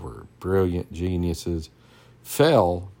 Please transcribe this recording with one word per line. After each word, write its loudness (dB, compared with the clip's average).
were -16
brilliant 0
geniuses, -4
fell, 2